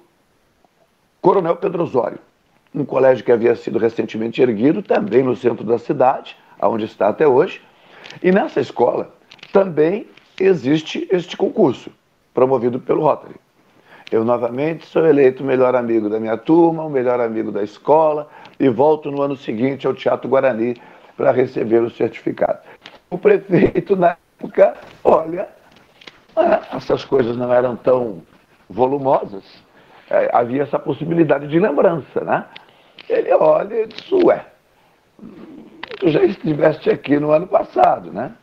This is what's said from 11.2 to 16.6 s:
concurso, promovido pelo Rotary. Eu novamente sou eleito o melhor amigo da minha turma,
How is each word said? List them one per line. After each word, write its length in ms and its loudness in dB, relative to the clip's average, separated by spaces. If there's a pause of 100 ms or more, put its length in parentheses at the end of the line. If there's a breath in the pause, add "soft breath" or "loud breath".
concurso, 560 0 (420)
promovido 460 0
pelo 220 -2
Rotary. 340 -2 (760 loud breath)
Eu 140 0
novamente 600 -4
sou 180 0
eleito 380 4
o 20 -6
melhor 300 2
amigo 340 0
da 100 -4
minha 160 -4
turma, 480 2